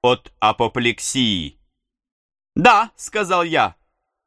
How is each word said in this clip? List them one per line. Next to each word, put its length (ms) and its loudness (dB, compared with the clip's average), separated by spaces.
от 380 0
апоплексии. 1160 -2
«Да», — 400 4
сказал 480 -2
я, — 320 0